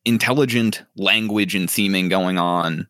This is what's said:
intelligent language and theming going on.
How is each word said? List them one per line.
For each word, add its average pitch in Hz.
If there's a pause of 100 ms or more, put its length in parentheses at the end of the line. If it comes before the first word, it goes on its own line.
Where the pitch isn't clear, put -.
intelligent 120 (140)
language 104
and 90
theming 95
going 92
on. 87